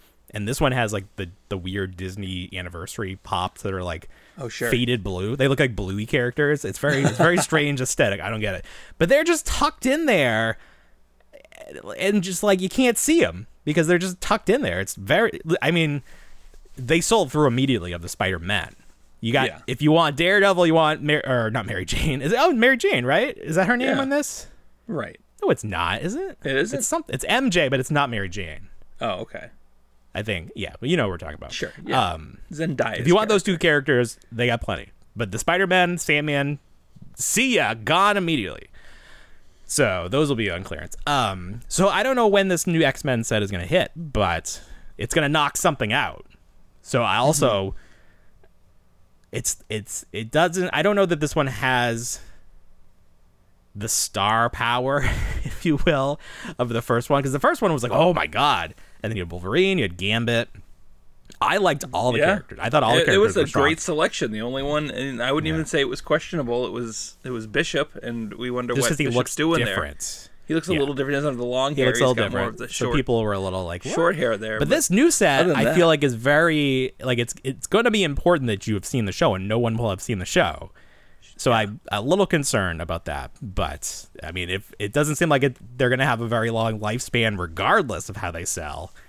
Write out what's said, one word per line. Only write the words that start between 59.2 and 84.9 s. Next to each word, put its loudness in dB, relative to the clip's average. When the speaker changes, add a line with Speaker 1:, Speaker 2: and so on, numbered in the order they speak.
Speaker 1:
had -10
Wolverine, 0
you 2
had -4
Gambit. 0
I 2
liked 2
all 2
the 0
Speaker 2:
Yeah. 4
Speaker 1:
characters. -2
I -2
thought 4
all 4
the 6
Speaker 2:
It, 4
Speaker 1:
characters 4
Speaker 2:
it 6
was 0
Speaker 1:
were 4
Speaker 2:
a 2
Speaker 1:
strong. 2
Speaker 2:
great 2
selection. -2
The -6
only -4
one, -2
and -6
I 0
wouldn't 0
Speaker 1:
Yeah. 0
Speaker 2:
even -2
say 0
it 2
was -6
questionable. -2
It -6
was, -8
it -10
was -6
Bishop, -2
and -8
we -6
wonder -4
Speaker 1:
Just 2
Speaker 2:
what 4
Speaker 1:
'cause 0
he 0
Speaker 2:
Bishop's 0
Speaker 1:
looks -2
Speaker 2:
doing 2
Speaker 1:
different. -4
Speaker 2:
there. -12
He -2
looks -2
a 0
Speaker 1:
Yeah. 0
Speaker 2:
little 0
different. -2
He 0
doesn't 0
have -6
the -4
long 0
Speaker 1:
He 0
Speaker 2:
hair. 4
Speaker 1:
looks 0
a 4
Speaker 2:
He's 6
Speaker 1:
little 4
Speaker 2:
got 0
more -2
Speaker 1:
different. -4
Speaker 2:
of -8
the -12
Speaker 1:
So -2
Speaker 2:
short, 0
Speaker 1:
people 2
were 0
a -2
little -4
like, -8
"What?" -4
Speaker 2:
short 2
hair 0
there, -6
Speaker 1:
But 0
Speaker 2:
but 6
Speaker 1:
this 0
new 6
set, 4
Speaker 2:
other 4
than 4
Speaker 1:
I 4
Speaker 2:
that 2
Speaker 1:
feel 6
like, 4
is 2
very, 2
like, 0
it's, -2
it's -6
gonna 4
be 2
important 2
that -2
you 0
have -4
seen 0
the -2
show, 2
and -4
no 0
one 0
will 0
have -4
seen -4
the -4
show. 0
So 2
Speaker 2:
Yeah. 4
Speaker 1:
I'm -2
a -2
little 2
concerned 0
about -4
that. -8
But -6
I -12
mean, -6
if -6
it -6